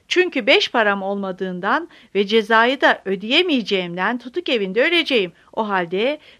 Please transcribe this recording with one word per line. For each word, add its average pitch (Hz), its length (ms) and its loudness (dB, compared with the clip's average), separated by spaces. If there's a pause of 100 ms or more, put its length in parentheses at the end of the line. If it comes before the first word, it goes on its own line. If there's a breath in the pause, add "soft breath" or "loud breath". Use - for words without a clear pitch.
Çünkü 330 400 0
beş 370 240 2
param 208 300 2
olmadığından 190 880 -4 (260 loud breath)
ve 196 120 2
cezayı 226 540 2
da 247 240 4
ödeyemeyeceğimden 202 1120 -2
tutuk 339 320 -8
evinde 214 340 0
öleceğim. 294 480 0 (220 soft breath)
O 214 160 -4
halde 196 500 -2 (200 loud breath)